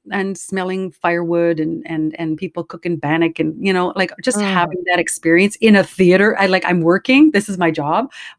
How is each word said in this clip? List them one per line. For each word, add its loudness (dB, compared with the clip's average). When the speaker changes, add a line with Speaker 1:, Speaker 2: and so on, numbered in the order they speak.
Speaker 1:
and -6
smelling -6
firewood 0
and, -6
and, -4
and -6
people -8
cooking -6
bannock 0
and, -2
you 2
know, 0
like, -2
just -2
Speaker 2:
Mm. -2
Speaker 1:
having -2
that 0
experience 2
in 6
a 4
theater. 4
I, 0
like, 0
I'm 0
working, 4
this 0
is -6
my 2
job, -2